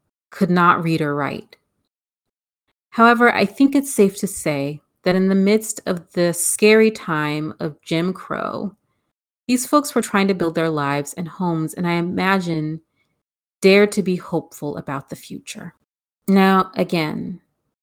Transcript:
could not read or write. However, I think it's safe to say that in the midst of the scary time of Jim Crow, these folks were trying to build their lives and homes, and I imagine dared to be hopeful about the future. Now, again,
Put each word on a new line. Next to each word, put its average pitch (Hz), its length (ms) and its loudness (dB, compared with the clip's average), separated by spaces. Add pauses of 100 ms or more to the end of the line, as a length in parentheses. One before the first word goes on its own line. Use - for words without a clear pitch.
(280)
could 180 220 -2
not 175 340 4
read 160 160 -2
or 147 140 -2
write. 139 420 -8 (1300)
However, 233 420 4
I - 140 2
think 277 280 2
it's 277 160 -2
safe 196 280 2
to 196 80 -4
say 147 560 -6 (220)
that 180 100 2
in 190 140 2
the 196 60 2
midst 208 520 0
of 175 260 -6
the 175 220 0
scary 220 560 4
time 151 680 -4
of 151 200 -8
Jim 170 320 -2
Crow, - 640 -8 (720)
these 247 200 -2
folks 294 280 0
were 233 80 2
trying 196 260 0
to 196 60 0
build 165 200 -2
their 165 140 0
lives 143 460 -2
and 175 120 -8
homes, 160 460 -4
and 180 140 -6
I 170 80 0
imagine 170 880 -2 (800)
dared 202 300 6
to 196 100 -2
be 180 140 -2
hopeful - 600 -8
about 143 320 -10
the - 80 -16
future. - 580 -18 (540)
Now, 190 460 4
again, 170 640 -4 (420)